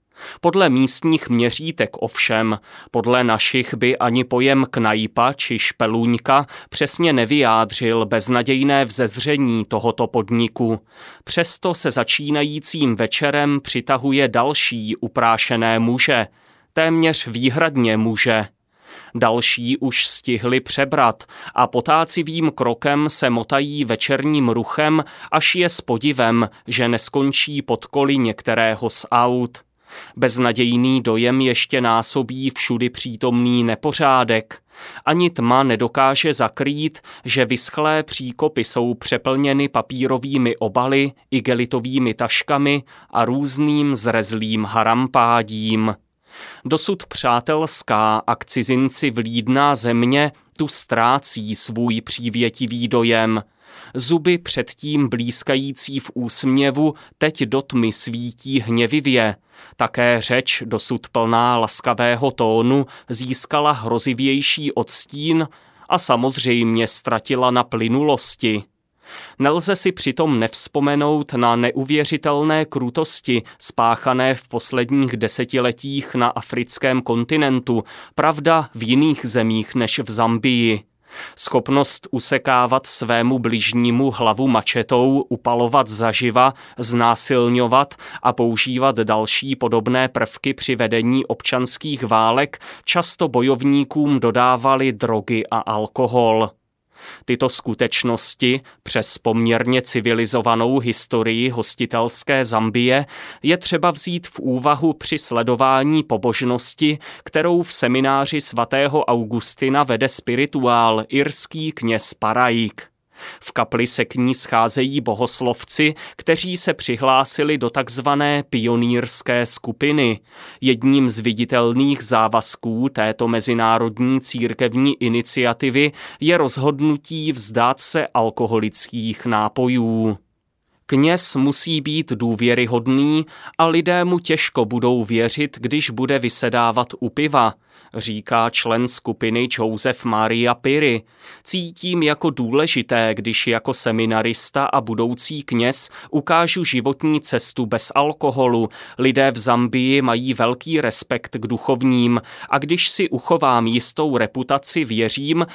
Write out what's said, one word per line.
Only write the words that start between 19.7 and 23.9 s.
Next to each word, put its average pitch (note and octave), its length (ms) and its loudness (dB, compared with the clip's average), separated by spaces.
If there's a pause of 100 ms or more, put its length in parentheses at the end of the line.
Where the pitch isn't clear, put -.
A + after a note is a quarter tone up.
už - 300 -2
stihli B2 520 0
přebrat C3+ 640 0 (320)
a B2 120 4
potácivým D#3+ 840 0
krokem C#3+ 580 0
se C#3 200 0
motají C#3 560 -2
večerním C3+ 640 0